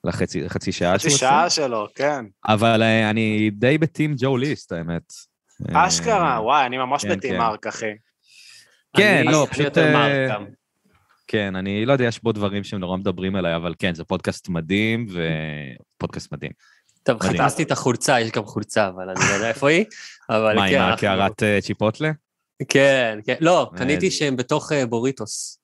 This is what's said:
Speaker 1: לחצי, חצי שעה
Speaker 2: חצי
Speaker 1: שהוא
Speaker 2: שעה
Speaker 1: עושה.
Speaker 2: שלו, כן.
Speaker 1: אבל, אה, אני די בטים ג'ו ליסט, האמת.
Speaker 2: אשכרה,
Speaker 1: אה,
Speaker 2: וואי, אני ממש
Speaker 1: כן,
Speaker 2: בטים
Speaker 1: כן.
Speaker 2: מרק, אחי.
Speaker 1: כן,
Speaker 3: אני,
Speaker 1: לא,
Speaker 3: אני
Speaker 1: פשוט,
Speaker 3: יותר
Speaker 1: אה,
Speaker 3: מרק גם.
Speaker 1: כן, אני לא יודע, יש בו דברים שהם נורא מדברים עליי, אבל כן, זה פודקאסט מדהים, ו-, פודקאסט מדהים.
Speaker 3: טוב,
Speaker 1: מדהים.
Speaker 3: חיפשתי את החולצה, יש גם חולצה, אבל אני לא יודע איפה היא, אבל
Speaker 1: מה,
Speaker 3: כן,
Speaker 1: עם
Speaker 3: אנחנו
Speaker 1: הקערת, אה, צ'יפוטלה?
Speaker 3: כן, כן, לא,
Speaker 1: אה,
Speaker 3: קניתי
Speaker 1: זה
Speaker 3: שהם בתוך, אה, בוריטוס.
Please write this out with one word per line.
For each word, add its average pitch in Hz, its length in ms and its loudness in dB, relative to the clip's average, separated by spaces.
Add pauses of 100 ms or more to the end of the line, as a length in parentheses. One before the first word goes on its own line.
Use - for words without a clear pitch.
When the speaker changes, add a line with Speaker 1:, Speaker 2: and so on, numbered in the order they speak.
Speaker 1:
לחצי, 87 440 -2
חצי - 240 -4
שעה 90 260 2
Speaker 2:
חצי 156 120 0
Speaker 1:
שהוא 143 80 4
Speaker 2:
שעה 139 260 4
Speaker 1:
עושה. 170 180 0
Speaker 2:
שלו, 113 320 -2
כן. 139 300 -2 (240)
Speaker 1:
אבל, 110 340 4
אה, 110 280 4
אני 107 400 0
די 120 280 2
בטים 151 400 -2
ג'ו 131 180 0
ליסט, 131 360 -4
האמת. 85 400 -6 (600)
Speaker 2:
אשכרה, 170 640 2
Speaker 1:
אה, 113 80 -2
Speaker 2:
וואי, 131 240 2
אני 123 120 -4
ממש 131 260 -2
Speaker 1:
כן, 101 120 0
Speaker 2:
בטים 120 160 -4
Speaker 1:
כן. 110 60 -2
Speaker 2:
מרק, 110 280 -2
אחי. 107 260 -6 (1040)
Speaker 1:
כן, 196 280 6
Speaker 3:
אני, 156 80 2
Speaker 1:
לא, 156 100 4
Speaker 3:
אני 131 80 0
Speaker 1:
פשוט, 143 140 -2
Speaker 3:
יותר 156 220 2
Speaker 1:
אה, 151 60 4
Speaker 3:
מרק 143 380 2
גם. 104 160 -6 (800)
Speaker 1:
כן, 101 280 0
אני 98 300 -2
לא 135 60 4
יודע, 127 120 4
יש 117 180 -2
בו 117 100 0
דברים 101 320 -2
שהם 101 160 -8
נורא 90 160 -2
מדברים 95 400 -2
עליי, 85 200 0
אבל 82 220 -4
כן, 90 160 -2
זה 82 100 -10
פודקאסט - 440 -6
מדהים, 101 600 -2
ו-, 87 120 -6 (760)
פודקאסט - 340 -10
מדהים. 71 200 -12 (500)
Speaker 3:
טוב, 120 140 0
Speaker 1:
מדהים. 95 160 -2
Speaker 3:
חיפשתי 131 300 0
את - 80 -4
החולצה, 131 500 0
יש 113 100 -2
גם 110 140 -4
חולצה, 104 440 -2
אבל 92 220 -10
אני 92 180 -6
לא 101 60 0
יודע 104 140 -2
איפה 117 200 0
היא, 170 160 4 (460)
אבל 110 260 2
Speaker 1:
מה, 98 120 4
Speaker 3:
כן, 92 60 4
Speaker 1:
עם 139 60 4
Speaker 3:
אנחנו 92 140 4
Speaker 1:
הקערת, 98 480 0
אה, 104 200 2
צ'יפוטלה? 110 480 -2 (580)
Speaker 3:
כן, 131 580 2
כן, 127 140 0
לא, 160 320 4
Speaker 1:
אה, 85 60 -14
Speaker 3:
קניתי 156 320 0
Speaker 1:
זה - 60 -6
Speaker 3:
שהם 139 200 0
בתוך, 139 360 -2
אה, 139 140 0
בוריטוס. 117 760 -6